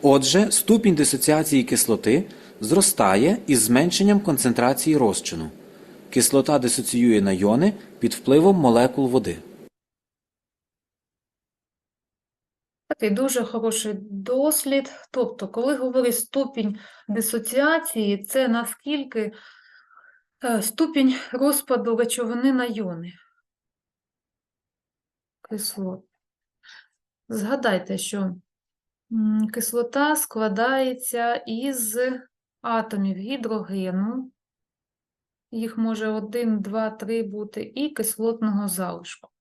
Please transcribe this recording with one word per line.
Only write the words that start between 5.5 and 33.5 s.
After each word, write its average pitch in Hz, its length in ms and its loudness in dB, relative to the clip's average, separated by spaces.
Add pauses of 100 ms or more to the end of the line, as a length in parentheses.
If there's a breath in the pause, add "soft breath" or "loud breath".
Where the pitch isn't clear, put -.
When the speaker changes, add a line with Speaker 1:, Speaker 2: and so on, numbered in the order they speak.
Speaker 1:
Кислота 135 500 4
дисоціює 120 640 2
на 98 100 2
йони 110 420 4 (260 loud breath)
під 117 140 0
впливом 165 420 6
молекул 127 520 4
води. 107 300 0 (3500)
Speaker 2:
Такий - 220 -4
дуже 254 340 0
хороший 220 500 -4 (180)
дослід. 269 800 0 (200)
Тобто, 233 360 -4
коли 254 280 -2
говорить 254 400 0
ступінь 233 640 -4 (280 loud breath)
дисоціації, 226 1160 -2
це 262 240 0
наскільки, 233 840 -4 (1120 soft breath)
е, 233 180 0
ступінь 269 540 2 (160 loud breath)
розпаду 247 680 0
речовини 240 560 0
на 247 120 0
йони. 180 480 -8 (2250)
Кислот. 196 560 -8 (1200 soft breath)
Згадайте, 214 680 -2
що, 190 380 -6 (760)
м, 214 420 0
кислота 240 640 -2
складається 240 1200 -2
із 233 640 -6 (640)
атомів 220 560 -2
гідрогену, 208 1120 -6 (1200)